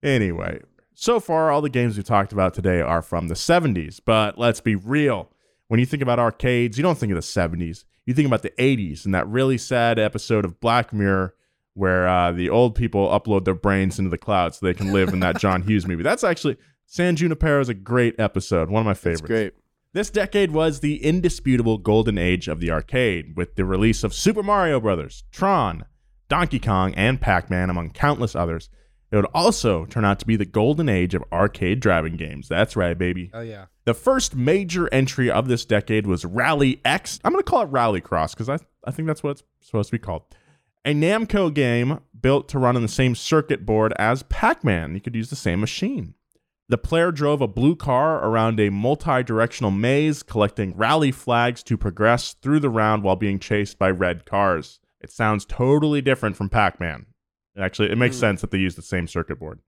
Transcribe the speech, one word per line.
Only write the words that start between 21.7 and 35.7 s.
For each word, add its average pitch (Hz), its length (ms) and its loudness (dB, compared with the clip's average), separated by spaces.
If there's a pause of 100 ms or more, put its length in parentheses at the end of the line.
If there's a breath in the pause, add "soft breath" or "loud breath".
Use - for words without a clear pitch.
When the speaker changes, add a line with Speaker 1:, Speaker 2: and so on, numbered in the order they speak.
Speaker 1:
golden 104 380 2
age 90 300 0
of 80 140 -4
the 82 100 -2
arcade, 82 640 -2
with 87 200 -6
the 95 100 -2
release 95 400 2
of 98 80 -2
Super 214 300 0
Mario 185 360 2
Brothers, 92 520 -4
Tron, 131 520 0 (460)
Donkey 147 300 0
Kong, 95 360 0
and 120 240 0
Pac-Man, 92 500 0
among 85 200 -4
countless 143 460 -2
others. 82 340 -4 (420)
It 107 60 2
would 98 160 4
also 113 520 2
turn 110 200 -2
out 98 140 2
to - 60 -10
be 110 120 2
the 101 80 0
golden 143 420 0
age 90 260 2
of 95 180 -2
arcade 98 500 0
driving 82 340 2
games. 78 320 -12
That's 92 300 0
right, 87 200 0
baby. 90 360 -4
Speaker 2:
Oh, 117 80 -12
yeah. 107 240 -16 (180)
Speaker 1:
The 117 100 0
first - 420 0
major 170 580 0
entry 131 360 2
of 117 200 0
this 117 160 0
decade 107 420 0